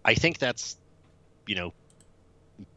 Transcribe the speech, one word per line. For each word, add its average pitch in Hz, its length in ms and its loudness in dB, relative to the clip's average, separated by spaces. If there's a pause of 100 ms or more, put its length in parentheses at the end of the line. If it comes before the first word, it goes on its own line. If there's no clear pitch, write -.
I 113 100 6
think 165 240 2
that's, - 380 -4 (720)
you 104 80 -2
know, 87 160 -4 (1040)